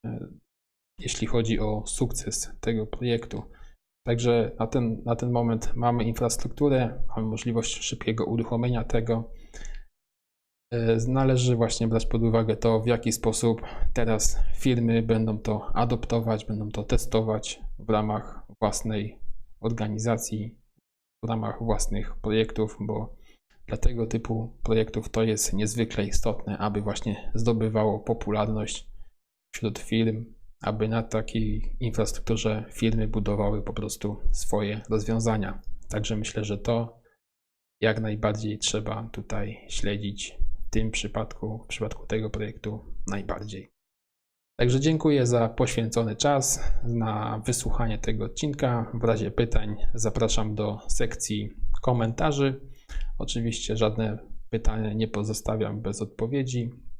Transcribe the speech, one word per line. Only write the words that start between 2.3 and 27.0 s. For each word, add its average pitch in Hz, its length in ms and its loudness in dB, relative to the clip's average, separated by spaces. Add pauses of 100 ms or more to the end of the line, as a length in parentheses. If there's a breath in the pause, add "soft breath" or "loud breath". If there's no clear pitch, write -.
tego 113 260 -2
projektu. 117 560 -4 (640 soft breath)
Także 117 520 2
na 113 80 0
ten, 117 380 0
na 117 120 0
ten 123 140 -2
moment 117 460 2
mamy 120 280 2
infrastrukturę, 123 960 2 (140)
mamy 113 120 0
możliwość 113 560 -2
szybkiego 113 420 -2
uruchomienia 117 580 0
tego. 113 460 0 (1400 loud breath)
E, 113 240 4 (120)
należy 127 480 4
właśnie 113 320 2
brać 113 180 2
pod 113 160 2
uwagę 113 340 4
to, 113 240 4
w 113 60 -2
jaki 117 260 2
sposób 113 500 0 (300 loud breath)
teraz 113 480 4 (140)
firmy 117 480 2
będą 110 360 2
to 107 360 -4
adoptować, 113 720 0
będą 107 240 -4
to 104 140 -6
testować 110 800 0 (180)
w 113 120 -6
ramach 107 560 -2 (140)
własnej 104 600 -2 (400)
organizacji, 110 960 -2 (680)
w 113 40 -4
ramach 110 340 -4
własnych 107 540 0
projektów, 110 640 0
bo 107 360 -4 (500 soft breath)
dla 107 100 -6
tego 117 300 4
typu 113 560 -4
projektów 110 460 2
to 110 140 0
jest 110 300 0
niezwykle 104 520 0
istotne, 104 540 0
aby 104 220 -2
właśnie 104 540 -4